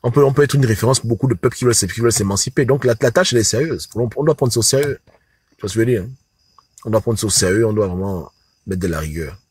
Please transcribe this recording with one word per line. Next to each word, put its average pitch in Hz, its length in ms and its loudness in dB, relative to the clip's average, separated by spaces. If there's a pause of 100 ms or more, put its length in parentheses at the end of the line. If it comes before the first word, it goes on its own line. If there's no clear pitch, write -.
On 123 80 0
peut, 143 120 6
on 135 80 4
peut 143 120 4
être 131 100 0
une 139 120 4
référence 113 340 2
pour 113 100 -6
beaucoup 117 180 0
de 123 60 2
peuples 117 240 -2
qui - 80 -2
veulent 120 100 4
s'é-, 98 120 0
qui 110 140 -6
veulent 117 120 2
s'émanciper. 104 520 0
Donc 131 200 0
la, 120 160 4
la 127 100 2
tâche, 180 220 0
elle 117 60 4
est 110 40 2
sérieuse. 123 520 -4
On, 123 200 -2
on 139 80 -4
doit 156 120 2
prendre 127 180 0
ça 117 60 0
au 113 40 0
sérieux. 110 360 0 (580)
Tu - 40 -14
vois 104 80 -6
ce 98 40 -10
que 107 80 -2
je 113 40 4
veux - 0 -
dire ? 113 200 0 (800)
On 110 60 -6
doit 110 100 2
prendre 113 180 -2
ça 110 80 -4
au - 20 0
sérieux, 101 380 2
on 107 60 -2
doit 107 140 0
vraiment 92 440 -6 (340)
mettre 92 140 -6
de 92 80 -4
la 80 120 -2
rigueur. 78 380 -8 (140)